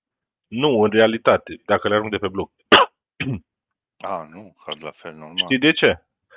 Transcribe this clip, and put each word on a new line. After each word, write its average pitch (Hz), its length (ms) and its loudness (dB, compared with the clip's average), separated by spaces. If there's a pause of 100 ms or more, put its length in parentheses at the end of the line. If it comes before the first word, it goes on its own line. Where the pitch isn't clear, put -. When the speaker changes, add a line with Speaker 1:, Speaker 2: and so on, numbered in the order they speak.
(720)
Speaker 1:
Nu, 117 120 2
în 104 80 4
realitate, 110 760 2
dacă 104 220 -2
le 101 60 0
arunc 107 160 -2
de 104 80 -6
pe 98 100 -6
bloc. 95 220 -8 (640)
<clears throat> 123 280 -10 (680)
Speaker 2:
A, 82 200 -10
nu, 92 220 -20 (100)
cad 78 200 -14
la 76 60 -10
fel, 82 240 -18
normal. 78 220 -16
Speaker 1:
Știi 90 220 -2
de 147 140 2
ce? 117 300 0 (340)